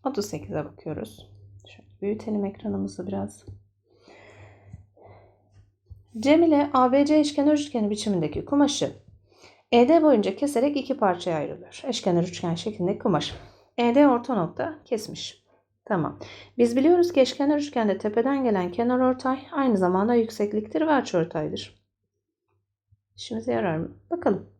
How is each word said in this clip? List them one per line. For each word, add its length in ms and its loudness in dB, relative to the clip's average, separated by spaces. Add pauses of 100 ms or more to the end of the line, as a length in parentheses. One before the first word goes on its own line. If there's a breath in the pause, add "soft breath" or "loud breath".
Otuz 220 -4
sekize 380 -10
bakıyoruz. 640 -14 (360)
Şöyle 220 -20 (120)
büyütelim 440 -6
ekranımızı 640 -8
biraz. 380 -8 (2750 soft breath)
Cemile 540 4
A 200 4
B 140 4
C 120 4
eşkenar 360 4
üçgeni 360 -2
biçimindeki 540 -2
kumaşı 480 0 (800 soft breath)
E 160 6
D 140 6
boyunca 340 4
keserek 400 0
iki 200 -4
parçaya 400 0
ayrılıyor. 500 -8
Eşkenar 360 0
üçgen 320 -4
şeklindeki 440 -4
kumaş. 360 -2 (440 loud breath)
E 160 2
D 140 6
orta 260 0
nokta 500 -4
kesmiş. 600 -10 (400)
Tamam. 340 -4 (400 loud breath)
Biz 180 2
biliyoruz 360 4
ki 80 4
eşkenar 380 2
üçgende 400 -2
tepeden 460 0
gelen 280 0
kenar 260 0
ortay 400 0 (140)
aynı 240 2
zamanda 380 2
yüksekliktir 680 -2
ve 120 2
açıortaydır. 920 -4 (1300)
İşimize 360 -8
yarar 240 -2
mı? 120 -4 (220)
Bakalım. 500 -2